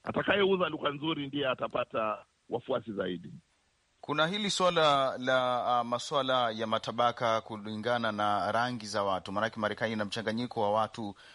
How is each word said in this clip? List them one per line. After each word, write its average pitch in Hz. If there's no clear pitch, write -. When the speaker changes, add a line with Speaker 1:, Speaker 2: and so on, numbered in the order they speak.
Speaker 1:
Atakayeuza 190
lugha 151
nzuri 143
ndiye 139
atapata 117
wafuasi 117
zaidi. 92
Speaker 2:
Kuna 151
hili 202
swala 151
la, 127
ah, 120
maswala 127
ya 110
matabaka 113
kulingana 107
na 104
rangi 117
za 101
watu, 95
maanake 110
Marekani 107
ina 107
mchanganyiko 110
wa 104
watu 107